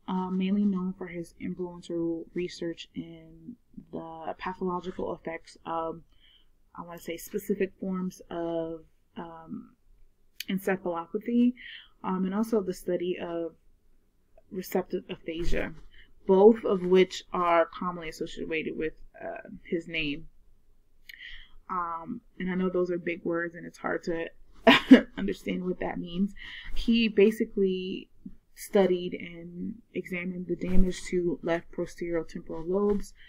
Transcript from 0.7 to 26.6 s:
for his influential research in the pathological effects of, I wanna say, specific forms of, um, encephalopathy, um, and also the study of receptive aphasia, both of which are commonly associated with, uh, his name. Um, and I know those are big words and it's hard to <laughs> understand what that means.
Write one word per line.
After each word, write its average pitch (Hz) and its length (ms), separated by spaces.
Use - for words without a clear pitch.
for 185 140
his 170 320
influential 175 920
research 170 640
in 160 600
the 165 480
pathological 185 720
effects - 500
of, 165 380
I - 60
wanna 170 180
say, 165 180
specific 196 600
forms 185 400
of, 165 520
um, 165 600
encephalopathy, 196 1040
um, 190 220
and 185 80
also 220 280
the 180 120
study 175 460
of 170 360
receptive 185 580
aphasia, - 640
both 202 360
of 190 200
which 185 400
are 170 320
commonly 170 440
associated 165 680
with, 156 160
uh, - 300
his 165 240
name. 160 400
Um, 170 520
and 185 140
I 180 40
know 185 140
those 180 220
are 175 60
big 170 260
words 170 320
and 170 100
it's 165 120
hard - 260
to 165 260
<laughs> - 520
understand 185 480
what 180 140
that - 180
means. 175 360